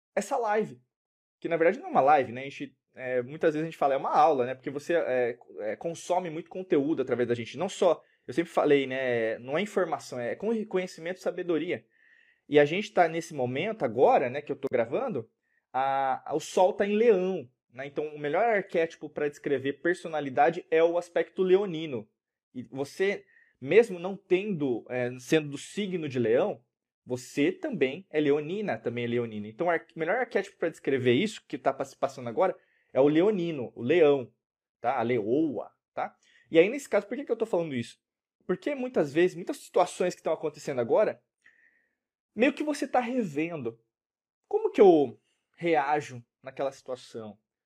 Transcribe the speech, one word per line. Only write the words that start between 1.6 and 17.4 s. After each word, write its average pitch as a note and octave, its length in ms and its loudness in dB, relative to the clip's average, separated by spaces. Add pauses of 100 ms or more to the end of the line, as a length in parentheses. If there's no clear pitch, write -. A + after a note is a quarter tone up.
não F#4+ 100 -14
é - 20 -12
uma G#3 100 4
live, C3+ 320 6
né, B2+ 80 -10
a C3+ 40 -10
gente, C#3+ 320 -14 (180)
é, B2+ 280 -2
muitas D3+ 320 0
vezes D3+ 80 -2
a E3 80 -6
gente - 80 -16
fala, C#3 160 2
é - 20 2
uma G#3+ 180 -2
aula, D3 320 6
né, C3 80 -6
porque C#3 160 -10
você, C#3+ 240 -4
é, B2+ 440 0 (220)
é, G#2+ 160 -4
consome E3+ 540 -4
muito D#3+ 200 -12
conteúdo D#3 520 0
através B2 260 0
da A#2+ 60 0
gente, A#2 220 -8
não F3 120 -4
só F3 340 2 (240)
eu B2 80 -10
sempre E3 160 -2
falei, C#3+ 360 4
né? A#2+ 520 -2
Não B2+ 180 -6
é F#3 60 0
informação, E3 560 -4
é A#2 160 -4
con-, G#3+ 320 -4
conhecimento F3+ 520 -6
e - 40 -20
sabedoria. E3+ 640 -2 (640)
E C#3+ 100 4
a D3 60 10
gente F3+ 280 -2
tá F3 160 4
nesse D#3+ 260 -8
momento D3 500 -4
agora, C#3 460 4
né, C#3+ 100 -8
que D3 120 -6
eu C3 40 -8
tô C3+ 140 -6
gravando, C3+ 580 -2 (440)
a, C3+ 580 -2
a, C#3 40 -4
o D#3 60 -4
sol F#3+ 320 2
tá G#3 140 -2
em G#3 80 0
Leão, F#3+ 540 2 (240)